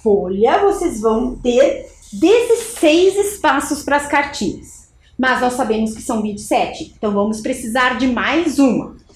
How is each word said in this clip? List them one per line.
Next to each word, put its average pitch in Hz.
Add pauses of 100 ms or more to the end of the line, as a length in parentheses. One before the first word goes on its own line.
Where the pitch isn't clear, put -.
folha, 202
vocês 349
vão 226
ter - (220)
dezesseis 370
espaços 285
pras 285
cartinhas. - (320)
Mas 254
nós 247
sabemos 220
que -
são 226
vinte 208
e -
sete, -
então 208
vamos 214
precisar 247
de 240
mais 262
uma. 247 (180)